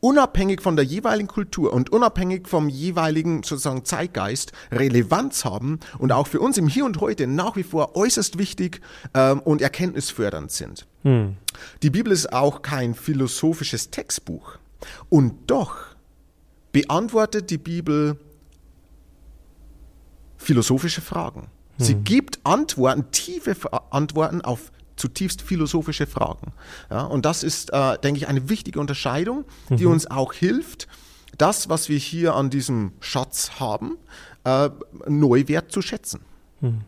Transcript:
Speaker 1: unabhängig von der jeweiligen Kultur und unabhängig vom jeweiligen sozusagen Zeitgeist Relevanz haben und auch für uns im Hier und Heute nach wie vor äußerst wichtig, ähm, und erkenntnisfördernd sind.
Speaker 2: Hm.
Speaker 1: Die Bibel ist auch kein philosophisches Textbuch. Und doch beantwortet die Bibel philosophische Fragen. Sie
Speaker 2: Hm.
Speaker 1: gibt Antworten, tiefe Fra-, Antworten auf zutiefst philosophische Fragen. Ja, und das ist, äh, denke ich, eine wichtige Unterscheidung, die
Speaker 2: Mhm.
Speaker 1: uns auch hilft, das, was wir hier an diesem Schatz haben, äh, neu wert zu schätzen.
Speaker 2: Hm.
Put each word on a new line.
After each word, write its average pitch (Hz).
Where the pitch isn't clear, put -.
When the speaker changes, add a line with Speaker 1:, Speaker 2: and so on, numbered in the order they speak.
Speaker 1:
unabhängig 233
von 170
der 143
jeweiligen 208
Kultur -
und 127
unabhängig 185
vom 151
jeweiligen 160
sozusagen 131
Zeitgeist 127
Relevanz 127
haben 127
und 135
auch 139
für -
uns 254
im 165
Hier 240
und 214
Heute 208
nach 175
wie 190
vor -
äußerst 208
wichtig, 185
ähm, 135
und 151
erkenntnisfördernd 135
sind. -
Speaker 2:
Hm. 110
Speaker 1:
Die 151
Bibel 196
ist 156
auch 135
kein 127
philosophisches 139
Textbuch. -
Und 135
doch 254
beantwortet 214
die 165
Bibel 151
philosophische 139
Fragen. -
Sie 113
Speaker 2:
Hm. 104
Speaker 1:
gibt 254
Antworten, 143
tiefe 330
Fra-, -
Antworten 151
auf -
zutiefst -
philosophische 156
Fragen. -
Ja, 117
und 135
das 160
ist, -
äh, 131
denke 143
ich, 147
eine 135
wichtige -
Unterscheidung, 147
die 131
Speaker 2:
Mhm. 170
Speaker 1:
uns 160
auch 131
hilft, -
das, 180
was 160
wir 151
hier 160
an 135
diesem 123
Schatz -
haben, 123
äh, 135
neu 139
wert 151
zu 196
schätzen. -
Speaker 2:
Hm. 117